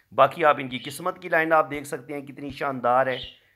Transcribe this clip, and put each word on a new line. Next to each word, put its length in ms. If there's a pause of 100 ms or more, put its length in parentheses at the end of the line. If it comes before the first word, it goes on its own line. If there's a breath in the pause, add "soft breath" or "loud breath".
(120)
बाकी 320
आप 160
इनकी 200
किस्मत 420
की 80
लाइन 240
आप 120
देख 200
सकते 280
हैं 120
कितनी 260
शानदार 580
है, 100 (360 soft breath)